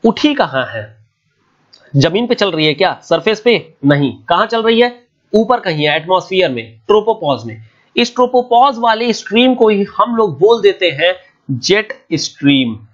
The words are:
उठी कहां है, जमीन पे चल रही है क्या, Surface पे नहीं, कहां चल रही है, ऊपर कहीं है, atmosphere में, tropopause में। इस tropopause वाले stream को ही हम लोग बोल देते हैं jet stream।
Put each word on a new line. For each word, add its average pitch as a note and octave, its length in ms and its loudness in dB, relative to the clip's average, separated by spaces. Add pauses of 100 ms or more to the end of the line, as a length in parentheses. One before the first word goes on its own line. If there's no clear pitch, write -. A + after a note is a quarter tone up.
उठी A3+ 280 0
कहां C#3+ 360 -4
है, G#2+ 160 -10 (1080)
जमीन E3+ 320 2
पे A#3+ 80 0
चल G3+ 160 -2
रही D#3+ 140 -2
है D3+ 80 2
क्या, D#3+ 300 -2
Surface F#3+ 360 -2
पे G3+ 340 0 (120)
नहीं, C#3+ 280 2 (160)
कहां F3 160 0
चल A3+ 160 -4
रही A3+ 200 2
है, A#3+ 120 2 (400)
ऊपर A3+ 260 2
कहीं D#3 260 -4
है, D3 120 0
atmosphere F3+ 540 -2
में, A2+ 360 -10
tropopause G3+ 580 0
में। A2 120 -14 (380)
इस A#3 200 -2
tropopause B3 600 2
वाले A#3 360 0
stream A#3+ 420 0
को A#3+ 120 2
ही G3+ 180 0 (120)
हम A#3 180 0
लोग G3+ 240 -2
बोल A3 220 4
देते F#3 300 2
हैं D#3+ 220 0 (460)
jet G#3 340 -2 (200)
stream। C#3 640 -2 (160)